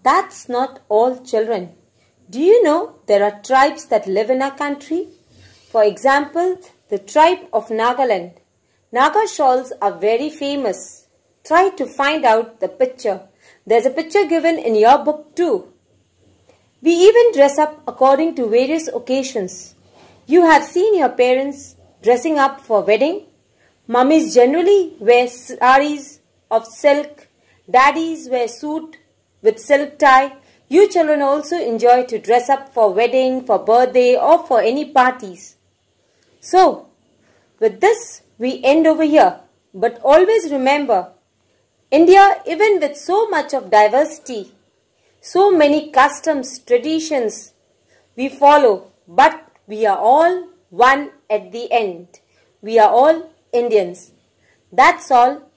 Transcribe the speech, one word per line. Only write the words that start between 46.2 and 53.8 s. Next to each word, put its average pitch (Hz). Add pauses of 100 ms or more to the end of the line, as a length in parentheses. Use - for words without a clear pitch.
traditions 262 (640)
we 262
follow, 277 (140)
but 262 (200)
we 214
are 196
all 330 (220)
one 269 (180)
at 190
the 233
end. 185 (420)
We 226
are 214
all 302 (220)
Indians. 220 (600)